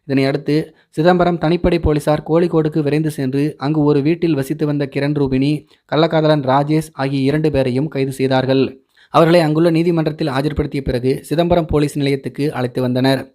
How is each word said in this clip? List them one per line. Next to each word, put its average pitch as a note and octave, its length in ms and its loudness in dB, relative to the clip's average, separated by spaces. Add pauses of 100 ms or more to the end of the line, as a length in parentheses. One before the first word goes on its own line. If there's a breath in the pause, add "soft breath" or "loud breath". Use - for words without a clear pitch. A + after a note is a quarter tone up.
இதனையடுத்து C#3 480 0 (340 soft breath)
சிதம்பரம் F3 480 2
தனிப்படை F3 400 0
போலீசார் D3+ 500 -2
கோழிக்கோடுக்கு D#3+ 540 0
விரைந்து D3+ 280 -2
சென்று C#3+ 480 -2
அங்கு D3+ 240 0
ஒரு D3 200 4
வீட்டில் E3 320 0
வசித்து D3+ 320 -4
வந்த C#3+ 280 -2
கிரண் C#3+ 260 -2
ரூபினி, C#3 460 0 (260 soft breath)
கள்ளக்காதலன் D#3 500 2
ராஜேஷ் C#3+ 500 0
ஆகிய C#3 300 -4
இரண்டு D3+ 280 0
பேரையும் C3+ 380 0
கைது C3+ 240 -4
செய்தார்கள். C3 680 0 (360 soft breath)
அவர்களை E3 260 6
அங்குள்ள D#3+ 300 2
நீதிமன்றத்தில் D#3+ 580 0
ஆஜர்படுத்திய C#3+ 520 -4
பிறகு C3 440 -2
சிதம்பரம் E3+ 420 0
போலீஸ் D3+ 320 0
நிலையத்துக்கு C#3 540 -2
அழைத்து B2+ 280 -4
வந்தனர். B2+ 400 0 (140)